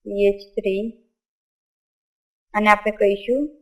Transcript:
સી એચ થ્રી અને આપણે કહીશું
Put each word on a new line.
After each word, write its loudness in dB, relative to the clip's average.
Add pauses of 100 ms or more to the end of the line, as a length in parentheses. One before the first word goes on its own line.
સી -4
એચ -4 (140)
થ્રી -4 (1700)
અને 0
આપણે 2
કહીશું 0 (200)